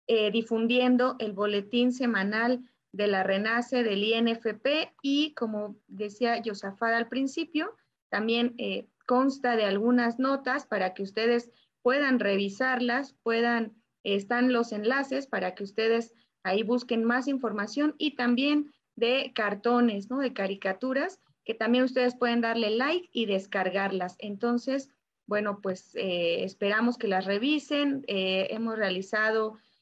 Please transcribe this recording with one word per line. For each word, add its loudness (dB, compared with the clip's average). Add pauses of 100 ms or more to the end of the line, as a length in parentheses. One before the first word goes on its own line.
eh, 2
difundiendo 2
el -6
boletín 0
semanal 0 (320)
de 0
la 2
Renace, 0
del 0
I 2
N 2
F -4
P, -2
y 0
como -6 (100)
decía -2
Yosafat -4
al 0
principio, -4 (320)
también, 0
eh, -6 (180)
consta 2
de 2
algunas 2
notas -2
para -2
que -8
ustedes 0 (300)
puedan 2
revisarlas, 0
puedan, 0 (260)
eh, -2
están 2
los 0
enlaces -2
para -4
que -10
ustedes 0 (300)
ahí 0
busquen 0
más 0
información -2
y -4
también 2 (240)
de 0
cartones, 0
¿no? -4
De -2
caricaturas, -4 (240)
que -6
también 2
ustedes 0
pueden 2
darle 0
like -2
y -2
descargarlas. -2
Entonces, -2 (380)
bueno, -2
pues, -6
eh, 0
esperamos 0
que -4
las 0
revisen. 0
Eh, 0
hemos -4
realizado -2 (260)